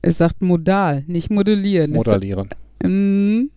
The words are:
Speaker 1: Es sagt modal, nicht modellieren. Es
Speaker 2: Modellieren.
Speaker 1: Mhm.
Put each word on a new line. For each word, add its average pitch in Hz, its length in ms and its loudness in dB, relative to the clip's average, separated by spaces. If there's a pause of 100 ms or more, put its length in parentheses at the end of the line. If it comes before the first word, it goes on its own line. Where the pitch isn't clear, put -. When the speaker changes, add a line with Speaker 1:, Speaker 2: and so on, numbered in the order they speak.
Speaker 1:
Es 170 140 2
sagt 170 240 2
modal, 175 640 0
nicht 170 240 -4
modellieren. 196 600 0
Es 151 60 0
Speaker 2:
Modellieren. 98 520 -2 (320)
Speaker 1:
Mhm. 202 760 0